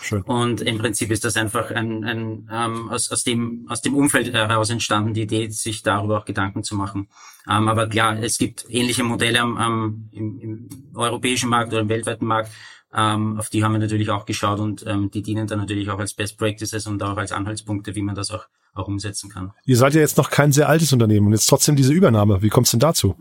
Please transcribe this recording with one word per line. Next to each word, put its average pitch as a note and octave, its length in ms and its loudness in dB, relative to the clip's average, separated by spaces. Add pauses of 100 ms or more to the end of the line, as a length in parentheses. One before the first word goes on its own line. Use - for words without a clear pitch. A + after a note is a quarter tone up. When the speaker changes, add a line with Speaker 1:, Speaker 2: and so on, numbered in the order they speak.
Speaker 1:
schön. G2+ 220 -4
Speaker 2:
Und A#2+ 380 -2
im A#2+ 180 -2
Prinzip A2+ 320 -2
ist A2 140 0
das A2+ 160 -2
einfach A2 300 -2
ein, A2+ 340 -4
ein, A2+ 480 -6
ähm, A2+ 380 -4
aus, A#2+ 200 -4
aus A#2+ 140 -2
dem, A#2 440 -2
aus B2 140 -6
dem C3 120 0
Umfeld C#3 380 2
heraus A2 380 2
entstanden, A2 440 0
die A2+ 80 -2
Idee, A2 260 -2
sich A2 340 -8
darüber G#2 360 0
auch G2+ 60 -6
Gedanken G2+ 380 -4
zu G#2 140 -6
machen. G2+ 320 -6 (400)
Ähm, A2 200 2
aber A2 200 0
klar, A2 340 0
es A#2 160 -2
gibt - 300 -4
ähnliche B2 360 0
Modelle A#2 360 0
am, A#2+ 160 -2
am, A2 560 -2
im, G#2+ 260 -8
im A2 300 -12 (260)
europäischen A#2+ 540 -2
Markt A#2 240 0
oder A2+ 80 0
im G#2+ 80 0
weltweiten A2+ 380 -2
Markt. A2 240 -2 (440)
Ähm, G#2+ 440 0
auf G#2+ 100 -6
die G#2+ 160 0
haben A2 80 2
wir A2 60 2
natürlich G#2+ 320 0
auch G#2 160 -4
geschaut G#2 340 -2
und, G#2+ 260 -6
ähm, G2+ 240 -2
die G#2 120 -6
dienen G#2+ 240 -4
dann G#2+ 140 -4
natürlich G2+ 300 -4
auch G2 80 -4
als G2+ 140 -6
Best - 260 -8
Practices G#2+ 480 -4
und G2+ 160 -4
auch G2+ 140 -4
als G2+ 160 -6
Anhaltspunkte, G2+ 640 -6
wie G#2 80 -4
man G2+ 140 -4
das G2 160 -6
auch, F#2+ 140 -10 (280)
auch G2 140 -6
umsetzen G2 420 -8
kann. F#2+ 220 -10 (120)
Speaker 1:
Ihr B2+ 120 4
seid C#3 180 6
ja D#3+ 60 6
jetzt D3 160 2
noch D3+ 120 4
kein D3 220 4
sehr C#3 180 4
altes D#3 240 4
Unternehmen G#2+ 360 6
und G#2 40 6
jetzt G#2+ 140 2
trotzdem C#3+ 300 4
diese C#3 160 6
Übernahme. G#2+ 500 6
Wie A2 60 4
kommt's A#2+ 240 4
denn A#2 80 2
dazu? C3+ 400 2